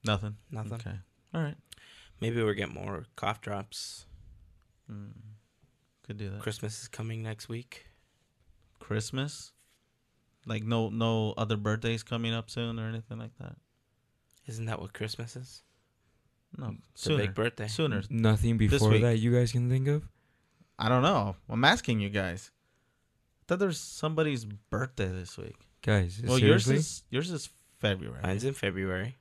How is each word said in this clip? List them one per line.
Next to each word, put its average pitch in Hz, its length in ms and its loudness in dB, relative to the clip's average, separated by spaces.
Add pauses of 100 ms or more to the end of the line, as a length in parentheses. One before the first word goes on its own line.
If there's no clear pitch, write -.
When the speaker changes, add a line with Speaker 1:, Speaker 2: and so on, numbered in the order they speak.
Speaker 1:
Nothing? 104 320 -2 (140)
Speaker 2:
Nothing. 110 240 -8
Speaker 1:
Okay. 113 200 -10 (400)
All 160 80 -2
right. 147 140 -6 (640)
Speaker 2:
Maybe 113 220 -2
we'll 104 120 2
get 98 180 -4
more 95 320 -8 (120)
cough 107 240 -4
drops. - 640 -10 (840)
Speaker 1:
Mm. 101 220 -12 (920)
Could 98 120 -10
do 101 120 -6
that. 101 100 -10
Speaker 2:
Christmas 110 420 -8
is - 60 -16
coming 113 340 -8
next 110 260 -10
week. - 380 -12 (920)
Speaker 1:
Christmas? 127 760 -6 (920)
Like, 113 180 -4
no, 113 260 2
no 113 460 2
other 107 200 0
birthdays 107 460 0
coming 117 300 -4
up 113 180 -4
soon 117 280 -4
or 110 100 -4
anything 113 300 -10
like 113 220 -14
that? - 160 -14 (880)
Speaker 2:
Isn't 113 200 -8
that 113 140 -4
what 95 140 -12
Christmas 113 420 -8
is? 127 260 -16 (920)
Speaker 1:
No, 110 200 -8 (180)
Speaker 2:
It's - 120 -14
a - 40 0
big 151 100 4
Speaker 1:
sooner. 101 120 0
Speaker 2:
birthday. 107 360 -2
Speaker 1:
Sooner. 110 400 0
Speaker 3:
Nothing 113 480 4
Speaker 1:
This 107 140 6
Speaker 3:
before 110 200 6
Speaker 1:
week. 107 120 8
Speaker 3:
that 117 160 6
you 117 160 4
guys 123 180 4
can 123 160 2
think 131 200 2
of? 147 200 0 (720)
Speaker 1:
I 110 100 0
don't 127 140 6
know. 123 340 2 (120)
I'm 117 160 0
asking 139 360 4
you 101 80 0
guys. 95 420 -4 (920)
I - 60 -20
thought 175 100 0
there's 185 220 0
somebody's 156 640 -2
birthday 107 640 -4
this 92 280 -8
week. - 200 -12 (260)
Speaker 3:
Guys, 98 420 2
Speaker 1:
Well, 127 140 4
yours 113 260 8
Speaker 3:
seriously? 135 120 4
Speaker 1:
is, - 340 -2
yours 156 200 -2
is 160 200 -8 (300)
February. 78 420 0
Speaker 2:
Mine's 98 220 0
in 135 100 0
February. 95 680 -2